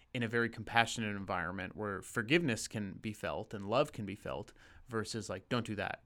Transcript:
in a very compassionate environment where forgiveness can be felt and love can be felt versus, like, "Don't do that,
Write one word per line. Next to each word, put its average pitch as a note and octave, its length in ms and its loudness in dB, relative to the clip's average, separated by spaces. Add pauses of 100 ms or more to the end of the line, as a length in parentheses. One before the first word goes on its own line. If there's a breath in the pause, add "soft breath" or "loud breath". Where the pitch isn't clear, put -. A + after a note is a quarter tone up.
(140 loud breath)
in A#2+ 100 2
a A2 40 0
very A#2 200 4
compassionate A2+ 680 2
environment F#2 640 -2
where G2 260 -4
forgiveness A#2+ 640 2
can G#2 340 -4
be G#2+ 120 -4
felt F#2 420 -4
and G2 140 -6
love C#3 240 4
can A2 120 -6
be G2+ 120 -4
felt - 360 -6 (360 loud breath)
versus, A2 420 -2
like, F#2+ 180 -6
"Don't A#2+ 160 2
do A2 120 -4
that, - 300 -2